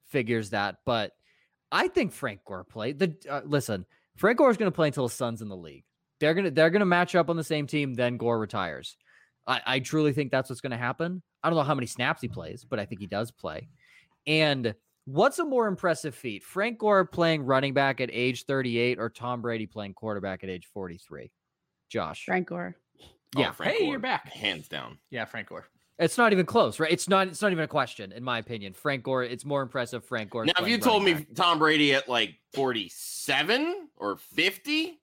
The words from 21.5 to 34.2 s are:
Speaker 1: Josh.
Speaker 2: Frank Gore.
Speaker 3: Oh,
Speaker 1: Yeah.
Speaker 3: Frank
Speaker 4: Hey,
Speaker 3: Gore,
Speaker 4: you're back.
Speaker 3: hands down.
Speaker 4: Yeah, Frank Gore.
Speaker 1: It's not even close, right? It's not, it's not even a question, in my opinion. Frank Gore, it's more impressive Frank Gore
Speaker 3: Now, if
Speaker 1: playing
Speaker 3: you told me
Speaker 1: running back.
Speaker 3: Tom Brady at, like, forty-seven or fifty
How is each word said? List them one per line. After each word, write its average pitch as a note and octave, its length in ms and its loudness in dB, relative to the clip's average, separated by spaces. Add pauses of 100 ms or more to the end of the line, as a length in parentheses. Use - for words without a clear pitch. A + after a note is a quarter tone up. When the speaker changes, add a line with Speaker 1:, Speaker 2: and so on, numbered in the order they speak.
Speaker 1:
Josh. E2+ 360 -6
Speaker 2:
Frank F#3 220 -2
Gore. F3 280 -10 (280)
Speaker 3:
Oh, - 40 -20 (300)
Speaker 1:
Yeah. G#2 140 2
Speaker 3:
Frank A3 220 -4
Speaker 4:
Hey, A#4 80 0
Speaker 3:
Gore, D#4 100 2
Speaker 4:
you're C4 80 -4
back. A3+ 300 -4
Speaker 3:
hands F2+ 380 -4
down. C#2 300 -10 (140)
Speaker 4:
Yeah, A#2 140 -4
Frank G#2+ 240 -12
Gore. - 180 -16 (320)
Speaker 1:
It's E3 180 2
not A#3 160 6
even F3+ 140 4
close, D#3 320 2
right? D#3+ 120 2
It's F3 160 0
not, F#3+ 200 4
it's D#3+ 140 -8
not G#3 120 2
even D#3+ 100 0
a D3 60 -4
question, A#2 420 -2
in A2+ 120 -14
my A#2+ 160 -2
opinion. G2+ 340 -10
Frank C#3 300 -4
Gore, C3 200 0
it's B2 220 -8
more C#3+ 160 -2
impressive B2 420 -6
Frank A2 280 -6
Gore A2+ 140 -4
Speaker 3:
Now, E3 80 2
if F#3 40 2
Speaker 1:
playing F3+ 140 0
Speaker 3:
you A#3+ 80 2
told G#3+ 240 4
me F#3 100 4
Speaker 1:
running D3+ 140 -4
back. A#2 100 -20
Speaker 3:
Tom F3 220 4
Brady D3+ 340 6
at, C3+ 160 0
like, A2 260 0 (180)
forty-seven D3+ 1400 -2
or G2 220 -4
fifty D4+ 840 -2